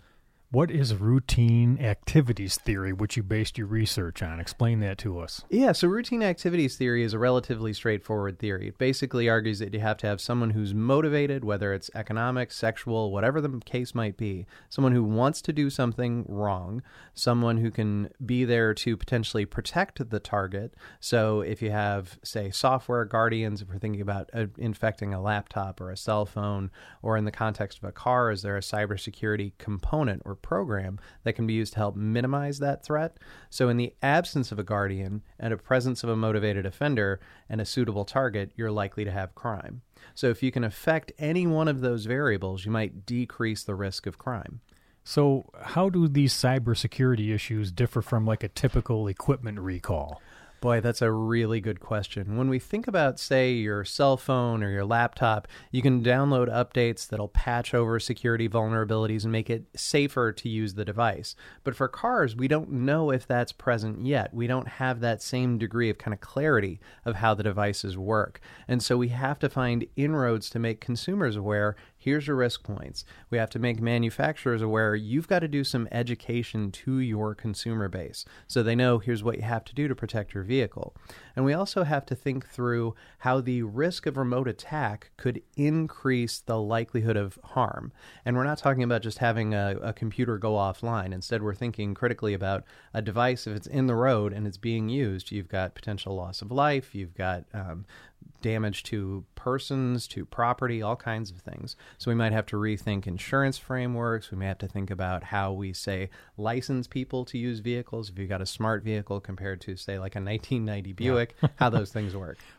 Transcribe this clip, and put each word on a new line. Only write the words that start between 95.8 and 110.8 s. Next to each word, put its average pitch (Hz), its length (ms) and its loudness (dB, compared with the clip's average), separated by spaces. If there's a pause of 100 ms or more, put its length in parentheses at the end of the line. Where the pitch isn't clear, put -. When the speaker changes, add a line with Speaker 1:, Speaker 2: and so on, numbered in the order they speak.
Speaker 2:
loss 90 260 -8
of 104 80 -12
life, 139 460 0
you've 92 180 -8
got, 92 300 -2 (100)
um, 92 320 -8 (560)
damage 110 420 -2
to 98 420 -6 (100)
persons, 127 720 -2
to - 180 -8
property, 120 560 0
all 107 140 -2
kinds 110 340 -4
of 90 80 -16
things. - 380 -14 (220)
So - 120 -4
we 117 60 2
might 113 160 4
have 110 160 2
to - 80 -4
rethink 104 500 -2
insurance 135 520 0
frameworks. 117 760 -4
We 95 60 -8
may 95 80 -4
have 95 140 -2
to 98 80 -6
think 95 240 -6
about 92 320 -4
how 98 280 -2
we, 95 220 -6
say, 95 360 -6 (280)
license 120 500 -2
people 127 380 -6
to 131 120 -8
use 120 220 -4
vehicles. 117 500 -6
If 90 80 -14
you've 95 120 -6
got 95 120 -2
a 95 40 -4
smart 110 380 -2
vehicle 104 360 -4
compared 95 420 -8
to, 95 140 -8
say, 98 240 -6
like, 95 160 -6
a 101 60 -4
nineteen 110 420 -4
ninety 101 280 -4